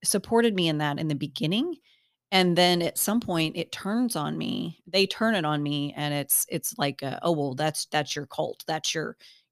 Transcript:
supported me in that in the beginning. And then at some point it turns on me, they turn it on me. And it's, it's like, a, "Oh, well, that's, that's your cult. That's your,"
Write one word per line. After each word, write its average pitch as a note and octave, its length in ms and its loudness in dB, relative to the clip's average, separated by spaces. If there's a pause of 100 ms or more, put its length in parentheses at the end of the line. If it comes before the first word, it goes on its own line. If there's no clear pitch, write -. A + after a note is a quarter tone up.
supported A3+ 520 2
me F3 140 2
in D3+ 100 0
that D3 200 0
in D#3+ 100 -2
the D3+ 60 0
beginning. F#3 600 -2 (560)
And F3+ 260 4
then F3+ 240 6
at E3 160 -2
some A3 220 2
point E3 360 0
it E3 140 -6
turns A3+ 460 -2
on D#3 200 -2
me, E3 520 -6
they F#3+ 180 2
turn A3 300 0
it E3+ 80 0
on D3+ 180 2
me. D3 340 -2
And D3 160 -2
it's, C#3+ 360 0
it's - 280 -6
like, C#3+ 260 -2
a, C3+ 200 -6
"Oh, E3+ 100 2
well, C#3+ 220 0
that's, D3+ 320 -2
that's - 300 -2
your C#3+ 100 -8
cult. - 400 -6
That's D#3+ 280 -4
your," D#3 220 -6 (360)